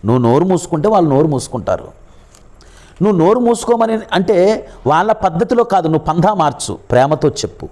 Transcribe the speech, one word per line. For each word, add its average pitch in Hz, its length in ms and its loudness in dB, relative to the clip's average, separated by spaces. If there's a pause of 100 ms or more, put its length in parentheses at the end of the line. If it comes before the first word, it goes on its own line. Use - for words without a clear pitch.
నువ్వు 123 180 2
నోరు 127 220 4
మూసుకుంటే 175 440 -2
వాళ్ళు 185 220 2
నోరు 139 160 2
మూసుకుంటారు. 123 800 -6 (960)
నువ్వు 202 160 0
నోరు 190 200 2
మూసుకోమని 226 600 0 (140)
అంటే 190 560 0 (180)
వాళ్ళ 170 260 2
పద్ధతిలో 208 520 0
కాదు, 190 240 0
నువ్వు 156 160 0
పంధా 175 300 0
మార్చు, 151 440 -2 (120)
ప్రేమతో 143 380 2
చెప్పు - 440 -8